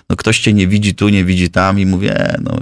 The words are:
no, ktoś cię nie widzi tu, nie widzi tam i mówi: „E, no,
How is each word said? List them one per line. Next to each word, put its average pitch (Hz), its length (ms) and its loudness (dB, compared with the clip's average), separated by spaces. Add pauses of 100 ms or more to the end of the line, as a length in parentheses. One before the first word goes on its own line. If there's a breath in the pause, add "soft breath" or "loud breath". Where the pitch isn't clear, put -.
no, 92 60 -2
ktoś - 240 0
cię 110 140 2
nie 98 140 2
widzi 104 280 0
tu, 104 140 0
nie 98 160 2
widzi 90 240 0
tam 95 300 0
i 95 60 0
mówi: 95 220 0
„E, - 340 -2
no, - 200 -6